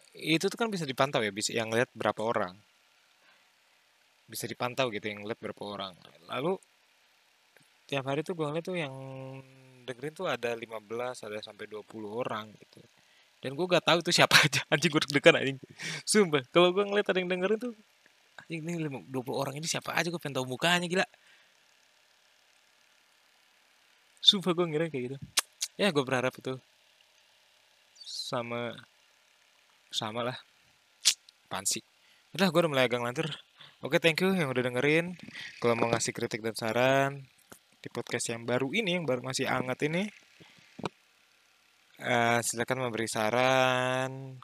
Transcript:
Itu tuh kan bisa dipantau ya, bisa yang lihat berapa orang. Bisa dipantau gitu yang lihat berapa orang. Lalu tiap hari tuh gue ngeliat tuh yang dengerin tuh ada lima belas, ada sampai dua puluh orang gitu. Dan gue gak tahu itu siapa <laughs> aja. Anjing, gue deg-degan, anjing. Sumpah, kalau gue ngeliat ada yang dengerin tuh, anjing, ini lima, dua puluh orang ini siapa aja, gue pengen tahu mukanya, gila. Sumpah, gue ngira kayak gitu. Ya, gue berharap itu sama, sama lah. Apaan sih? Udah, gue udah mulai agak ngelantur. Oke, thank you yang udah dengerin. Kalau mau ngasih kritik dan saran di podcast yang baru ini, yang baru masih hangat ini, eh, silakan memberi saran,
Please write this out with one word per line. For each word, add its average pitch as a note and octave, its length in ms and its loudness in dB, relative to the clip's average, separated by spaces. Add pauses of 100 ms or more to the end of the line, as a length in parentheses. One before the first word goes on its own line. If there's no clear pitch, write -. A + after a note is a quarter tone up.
(160)
Itu D#3+ 320 0
tuh - 120 -4
kan A3+ 120 -2
bisa E3 160 -4
dipantau C3+ 360 2
ya, G#2 80 0
bisa G#2 200 -4
yang A2+ 200 -2
lihat A#2 240 2
berapa A2 280 0
orang. G#2 320 -2 (1700)
Bisa A2+ 220 -8
dipantau B2 440 -4
gitu G2+ 140 -8
yang G#2 220 -8
lihat A2+ 120 -6
berapa G#2 240 -10
orang. G2+ 300 -8 (380)
Lalu D#3 280 -2 (1300)
tiap C3+ 240 -4
hari D3 160 -2
tuh F#3+ 80 -6
gue D#3+ 160 -4
ngeliat E3 160 -6
tuh F#3 120 -6
yang C#3+ 160 -6 (920)
dengerin C3 320 -10
tuh F#3+ 80 -6
ada A#2+ 320 -2
lima A2+ 240 -10
belas, A#2 400 -6
ada G#2+ 180 -8
sampai G#2 300 -14
dua G#2 160 -12
puluh G#2+ 240 -10 (160)
orang A2 320 -6
gitu. - 240 -20 (580)
Dan C3 140 -8
gue D#3 160 -2
gak E3+ 160 2
tahu E3 160 4
itu E3+ 100 -2
siapa D3 300 6
<laughs> - 40 6
aja. C3+ 280 0
Anjing, E3 160 2
gue D3 160 2
deg-degan, D3 320 8
anjing. C3 200 -2 (460)
Sumpah, E3 460 4
kalau F3+ 240 6
gue G3 80 0
ngeliat G3+ 240 0
ada F#3 160 0
yang F3+ 80 -4
dengerin F#3+ 320 0
tuh, B3 120 -8 (680)
anjing, D#3+ 240 -10
ini E3 240 -4
lima, C3 160 -8
dua B2+ 160 -6
puluh A#2+ 160 -4
orang C3+ 240 -2
ini E3 80 -6
siapa - 240 -2
aja, E3+ 160 2
gue E3+ 80 -4
pengen C3 240 -4
tahu B2+ 80 -4
mukanya, F3 400 2
gila. F#3 160 2 (3250)
Sumpah, F#3 320 6
gue F3 80 4
ngira D#3+ 240 0
kayak C3 240 -4
gitu. C#3 40 -12 (600)
Ya, G3 160 2
gue C#3+ 80 2
berharap B2+ 320 0
itu C3 240 -8 (1400)
sama, A#2+ 720 -8 (1200)
sama A#2 320 -4
lah. B2 120 -4 (1080)
Apaan G2 240 -6
sih? - 160 -4 (480)
Udah, F3+ 160 4
gue D#3+ 160 4
udah D#3 80 2
mulai B2+ 160 6
agak B2 80 0
ngelantur. B2 320 -2 (560)
Oke, C#3+ 160 2
thank D#3+ 240 4
you F#3+ 80 4
yang E3 160 0
udah B2 160 0
dengerin. D3 480 2 (480)
Kalau A#2 160 4
mau A#2 160 2
ngasih A#2 160 0
kritik A2+ 320 -6
dan A2 160 -4
saran C3+ 720 2 (560)
di - 80 -14
podcast A#2+ 400 -4
yang A#2 160 -8
baru C3 240 0
ini, F#3 240 0
yang E3+ 80 -4
baru B2+ 160 0
masih C3 240 -4
hangat B2+ 400 -2
ini, F3 240 -2 (1900)
eh, A#2 400 2
silakan B2 480 -2
memberi A2 160 -2
saran, C3 1400 2